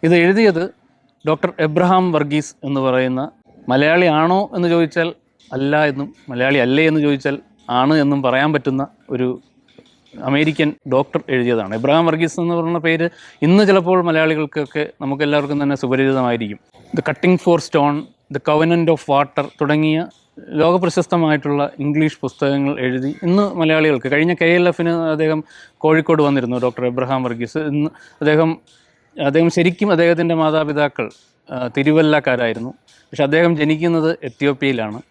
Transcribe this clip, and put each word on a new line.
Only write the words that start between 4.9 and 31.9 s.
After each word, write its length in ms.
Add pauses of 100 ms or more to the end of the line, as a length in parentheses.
അല്ല 240 (100)
എന്നും 180 (220)
മലയാളി 340
അല്ലേ 260
എന്ന് 160
ചോദിച്ചാൽ 300 (440)
ആണ് 220
എന്നും 240
പറയാൻ 280
പറ്റുന്ന 300 (240)
ഒരു 180 (880)
അമേരിക്കൻ 560 (240)
ഡോക്ടർ 260 (140)
എഴുതിയതാണ്. 460
എബ്രഹാം 300
വർഗീസ് 340
എന്ന് 160
പറയുന്ന 280
പേര് 200 (400)
ഇന്ന് 220
ചിലപ്പോൾ 300 (100)
മലയാളികൾക്കൊക്കെ, 760 (160)
നമുക്കെല്ലാവർക്കും 640
തന്നെ 200
സുപരിചിതമായിരിക്കും. 800 (360)
The 120
Cutting 340
for 140 (100)
Stone, 300 (380)
The 120
Covenant 460
of 80 (100)
Water 320 (160)
തുടങ്ങിയ 380 (640)
ലോകപ്രശസ്തമായിട്ടുള്ള 1000 (220)
ഇംഗ്ലീഷ് 400
പുസ്തകങ്ങൾ 500 (120)
എഴുതി 260 (160)
ഇന്ന് 160 (160)
മലയാളികൾക്ക്, 540
കഴിഞ്ഞ 280
കെ 160
എൽ 140
എഫിന് 220 (200)
അദ്ദേഹം 260 (440)
കോഴിക്കോട് 440
വന്നിരുന്നു, 380
ഡോക്ടർ 260
എബ്രഹാം 360
വർഗീസ്. 320 (120)
ഇന്ന് 180 (320)
അദ്ദേഹം, 280 (800)
അദ്ദേഹം 280
ശരിക്കും 380
അദ്ദേഹത്തിൻ്റെ 460
മാതാപിതാക്കൾ, 680 (460)
ആ, 20 (220)
തിരുവല്ലക്കാരായിരുന്നു. 920 (380)